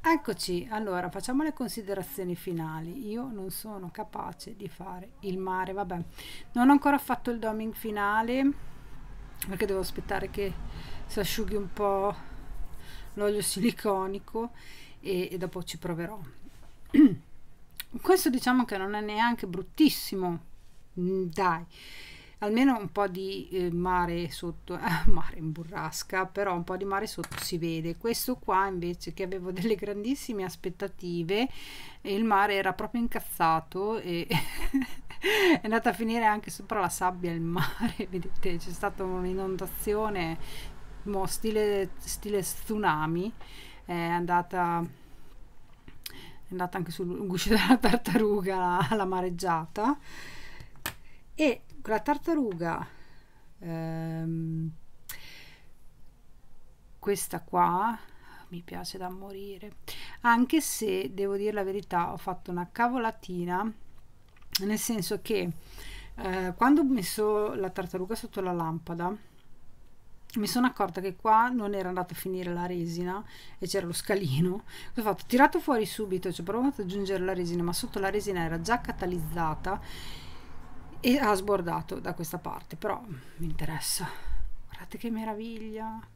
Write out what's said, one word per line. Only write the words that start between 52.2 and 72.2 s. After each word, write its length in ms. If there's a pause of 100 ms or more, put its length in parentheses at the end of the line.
ehm, 1120 (2250)
questa 420
qua 560 (520)
mi 120
piace 360
da 120
morire, 680 (440)
anche 400
se 520
devo 240
dire 160
la 100
verità, 480
ho 60
fatto 340
una 200
cavolatina, 1000 (920)
nel 140
senso 440
che, 300 (640)
eh, 400
quando 260
ho 20
messo 720
la 140
tartaruga 460
sotto 260
la 100
lampada 640 (1200)
mi 120
sono 200
accorta 340
che 140
qua 340
non 240
era 160
andata 240
a 40
finire 360